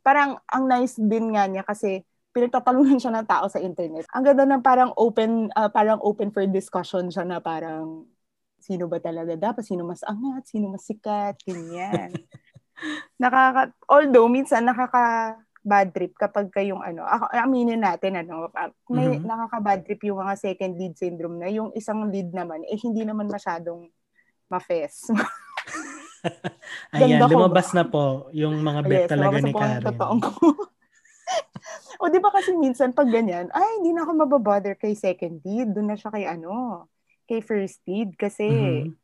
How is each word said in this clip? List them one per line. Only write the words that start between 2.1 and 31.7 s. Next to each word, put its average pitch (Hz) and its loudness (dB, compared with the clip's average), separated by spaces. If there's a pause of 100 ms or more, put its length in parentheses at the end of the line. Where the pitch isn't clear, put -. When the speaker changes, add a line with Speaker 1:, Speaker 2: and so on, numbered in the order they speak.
Speaker 1:
pinagtatalunan 254 4
siya 247 -2
ng 220 -4
tao 185 2
sa - -6
internet. 165 -6
Ang 254 -2
ganda 269 6
ng 269 2
parang 254 6
open, 220 2
ah, 214 0
parang 214 2
open 208 -2
for 196 0
discussion 185 -4
siya 175 -6
na 175 -6
parang, 160 -8 (540)
"Sino 175 -6
ba 170 -6
talaga 165 -6
dapat, 214 -4
sino 180 -6
mas 170 -10
angat, 262 -8
sino 208 -4
mas 190 -12
sikat?" 208 -6
Ganyan. 180 -8 (580)
Speaker 2:
<laughs> - -10
Speaker 1:
Nakaka-, 254 4 (160)
although 269 8
minsan 247 2
nakaka-bad 226 0
trip 180 -4
kapag 202 -2
kayong 196 -4
ano, 170 -10
ako, - -2
aminin 240 0
natin, 190 -2
ano, 165 -10
ah, - -8 (160)
may 247 0
Speaker 2:
Mhm. 175 -4
Speaker 1:
nakaka-bad 226 -4
trip 208 -8
yung 196 -4
mga 196 -4
second 190 -6
lead 175 -8
syndrome 170 -8
na 170 -8
yung 220 -6
isang 214 -6
lead 190 -6
naman, 170 -10
eh, 214 -8
hindi 226 -4
naman 214 -6
masyadong 170 -8 (600)
ma-fess. 175 -6
<laughs> - -2 (720)
Speaker 2:
<laughs> - -12
Ayan, 151 6
Speaker 1:
Ganda 147 8
ko 151 8
Speaker 2:
lumabas 180 4
Speaker 1:
ba? 180 2
Speaker 2:
na 165 4
po 139 -2
yung 151 0
mga 151 -2
bet 156 4
Speaker 1:
Yes, - -2
Speaker 2:
talaga 143 2
Speaker 1:
lumabas 143 2
na 139 0
Speaker 2:
ni 139 0
Speaker 1:
po - -2
ang 135 0
Speaker 2:
Karen. 127 -4
Speaker 1:
totoong 190 0
ko. - -4
<laughs> 330 2 (1300)